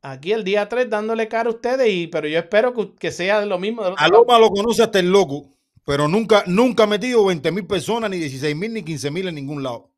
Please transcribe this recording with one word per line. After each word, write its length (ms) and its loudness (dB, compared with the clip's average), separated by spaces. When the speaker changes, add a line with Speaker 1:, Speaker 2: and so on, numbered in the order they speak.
Speaker 1:
aquí 300 -6
el 120 -2
día 240 0
tres 220 -2
dándole 380 -2
cara 200 -2
a 60 -2
ustedes, 340 0
y, 200 -2
pero 200 -4
yo 100 0
espero 360 0
que, 200 -6
que 160 -6
sea 360 -2
lo 120 -2
mismo 240 -6
del 100 -2
otro 120 0
Speaker 2:
A 40 6
Speaker 1:
lado. 120 6
Speaker 2:
Loma 180 6
lo 120 6
conoce 320 0
hasta 160 2
el 120 2
loco, 380 0
pero 220 0
nunca, 380 2
nunca 360 2
ha 40 6
metido 380 2
veinte 260 0
mil 160 -6
personas, 440 -4
ni 80 -6
dieciséis 380 -6
mil, 180 -8
ni 80 -8
quince 280 -6
mil 180 -6
en 80 -8
ningún 260 -8
lado. 360 -8